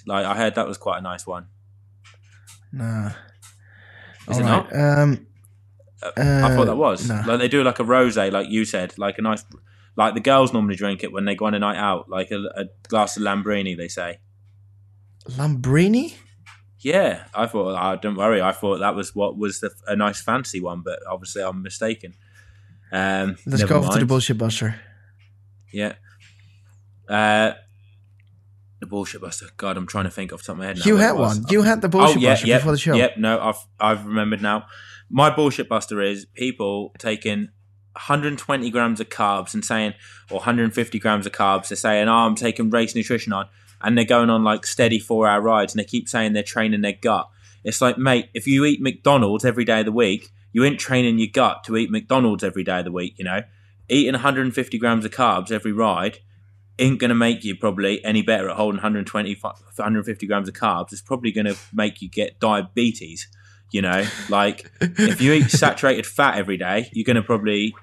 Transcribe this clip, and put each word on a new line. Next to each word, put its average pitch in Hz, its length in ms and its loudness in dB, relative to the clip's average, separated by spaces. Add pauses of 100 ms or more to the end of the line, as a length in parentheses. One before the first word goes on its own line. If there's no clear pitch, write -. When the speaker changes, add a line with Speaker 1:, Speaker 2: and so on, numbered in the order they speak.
Speaker 1:
Like, 98 200 -2
I 98 100 -2
heard 107 200 0
that 110 120 -2
was 95 100 -10
quite 90 220 -4
a - 20 -10
nice 90 260 -10
one. 90 200 -12 (1200)
Speaker 2:
Nah. 113 400 -6 (1160)
Speaker 1:
Is 123 80 -2
it 123 80 0
Speaker 2:
All 117 40 0 (140)
right. - 80 -12
Speaker 1:
not? 143 300 2
Speaker 2:
Um, 143 240 2 (760)
Speaker 1:
Uh, - 140 -10
I 135 400 4
thought 127 100 6
that 113 80 0
Speaker 2:
uh, - 40 0
Speaker 1:
was. 117 320 2
Speaker 2:
nah. 107 180 -4
Speaker 1:
Like, 120 120 2
they 123 100 2
do, 139 120 4
like, 127 180 2
a 127 40 0
rosé, 113 480 4
like 98 180 -2
you 110 140 0
said, 92 340 -6
like, 101 220 -4
a - 20 -4
nice, 107 220 -2 (540)
like, 107 160 4
the 113 80 -4
girls 135 320 4
normally 104 240 0
drink 98 260 -4
it - 80 -10
when 98 140 -4
they 101 100 -2
go 107 100 -4
on 104 80 0
a 104 60 -2
night 104 180 0
out, 98 320 -2
like 95 220 -6
a, 104 100 -6 (140)
a 98 100 -8 (220)
glass 104 300 0
of 104 60 -4
Lambrini, 101 520 -2
they 85 140 -10
say. 87 300 -10 (1080)
Speaker 2:
Lambrini? 151 840 2 (680)
Speaker 1:
Yeah, 147 460 0 (100)
I 110 120 -2
thought, 95 300 -2
"Oh, 92 240 -2
don't 104 140 -4
worry." 101 260 2
I 95 120 2
thought 98 260 -2
that 98 160 0
was 98 180 -8
what 101 240 -2
was 104 220 -6
the, 104 120 -8 (160)
a 104 100 -2
nice 104 240 -2
fancy 117 400 -4
one, 87 200 -8
but 87 240 -10
obviously 92 380 -8
I'm 92 180 -6
mistaken. 95 520 -8 (800)
Um, 95 420 0 (100)
Speaker 2:
Let's 110 180 0
Speaker 1:
never 98 40 0
Speaker 2:
go - 120 2
over - 80 0
to 95 40 0
the 104 60 2
Speaker 1:
mind. 123 100 2
Speaker 2:
bullshit 127 300 0
buster. 110 420 -4 (920)
Speaker 1:
Yeah. 104 220 -6 (1120)
Uh, 107 420 4 (1300)
the - 80 -14
bullshit 98 320 -8
buster. - 280 -14 (100)
God, 95 180 -4
I'm 90 120 -8
trying 98 180 -4
to 92 40 -4
think 92 220 -10
off 82 80 -14
the - 60 -20
top 101 80 -12
of 82 60 -12
my 95 80 -8
head 98 100 -8
now 175 80 -6
Speaker 2:
You 214 80 8
Speaker 1:
what 202 80 6
it 220 40 6
Speaker 2:
had 233 120 4
Speaker 1:
was. 107 220 0
Speaker 2:
one. 110 120 -6
You 208 120 6
had 220 180 2
the 190 60 0
Speaker 1:
Oh, 165 40 0
Speaker 2:
bullshit 151 300 6
Speaker 1:
yeah, 123 100 6
Speaker 2:
buster 120 160 2
Speaker 1:
yep, 120 140 6
Speaker 2:
before 156 100 0
the 147 60 2
show. 147 180 2
Speaker 1:
yep, 120 220 2
no, 110 240 0
I've, - 260 -4 (100)
I've 104 280 2
remembered 107 360 -2
now. 104 240 -2 (440)
My 143 200 6
bullshit 147 380 0
buster 107 340 -2
is 98 320 -2
people 104 640 -6
taking 104 520 -4 (480)
hundred 147 400 -2
twenty 131 320 -4
grams 117 320 0
of 107 80 -8
carbs 101 440 -2
and 104 120 -6
saying, 107 300 -2 (360)
or 98 80 -4
hundred 117 340 0
fifty 117 240 -4
grams 104 280 0
of 101 80 -8
carbs, 98 360 0
they're 101 60 -8
saying, 107 320 2
"Oh, 113 60 4
I'm 113 220 4
taking 113 340 -2
race 113 260 0
nutrition 113 380 -2
on," 98 140 -4 (340)
and 110 160 2
they're 113 80 4
going 117 240 4
on, 113 140 2
like, 107 240 0
steady 117 320 2
four-hour 107 420 2
rides, 107 320 2
and 107 60 -2
they 104 40 -4
keep 117 240 -6
saying 110 260 -2
they're 104 100 -2
training 107 380 -2
their 101 120 -2
gut. 101 340 0 (360)
It's - 180 -4
like, 123 160 2
mate, 127 380 0
if 104 100 -8
you 139 200 4
eat 147 160 2
McDonald's 120 640 2
every 120 200 0
day 110 140 2
of 110 80 0
the 110 40 -2
week, 110 380 0 (240)
you 117 100 4
ain't 143 160 2
training 123 380 0
your 110 160 0
gut 110 320 0
to 110 100 -4
eat 113 140 0
McDonald's 110 540 0
every 95 200 -4
day 92 160 -2
of 87 60 -6
the 90 60 -8
week, 90 260 -8
you 95 80 -10
know? 92 160 -4 (480)
Eating 135 260 4
a 123 40 0
hundred 131 240 0
and 127 100 -2
fifty 123 240 -4
grams 113 280 0
of 107 60 -6
carbs 98 400 0
every 107 220 -4
ride 101 460 0 (580)
ain't 131 220 2
gonna 117 160 2
make 117 280 2
you 101 120 -6
probably 98 500 -2
any 107 160 2
better 98 280 0
at 87 80 -6
holding 104 220 0
hundred 104 280 -2
twenty, 101 280 -4 (440)
hundred 107 260 0
fifty 101 220 -8
grams 101 200 -2
of 95 60 -12
carbs. 90 400 -2
It's 95 80 -14
probably 120 300 -4
gonna 104 240 -2 (180)
make 107 280 -4
you 95 80 -12
get - 300 -6
diabetes, 104 880 -2 (440)
you 202 100 -2
know? 196 240 0 (240)
Like, - 420 0 (100)
if 180 400 0
you 139 120 6
eat 156 180 4
Speaker 2:
<laughs> - 0 -
Speaker 1:
saturated 135 540 2
fat 131 320 0
every 98 200 -2
day, 98 360 -2
you're 113 120 -2
gonna 120 180 2
probably 107 600 0